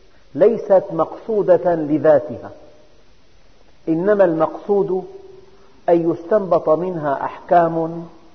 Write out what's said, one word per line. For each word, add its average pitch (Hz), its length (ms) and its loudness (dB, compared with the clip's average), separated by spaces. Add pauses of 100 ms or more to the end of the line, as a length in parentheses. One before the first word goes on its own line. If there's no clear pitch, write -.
(360)
ليست 190 560 2
مقصودة 170 840 -2
لذاتها، 147 760 0 (1400)
إنما 190 380 2
المقصود 175 760 -2 (880)
أن 170 220 2
يستنبط 170 580 0
منها 156 540 -2
أحكام 165 840 0 (300)